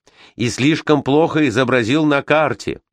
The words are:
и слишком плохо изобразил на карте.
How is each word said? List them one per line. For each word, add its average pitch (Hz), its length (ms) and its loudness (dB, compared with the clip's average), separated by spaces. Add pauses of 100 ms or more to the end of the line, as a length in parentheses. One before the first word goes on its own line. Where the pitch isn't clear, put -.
(340)
и 120 160 -4
слишком 147 520 0
плохо 151 460 0
изобразил 123 560 0
на 143 180 0
карте. 147 600 -2 (100)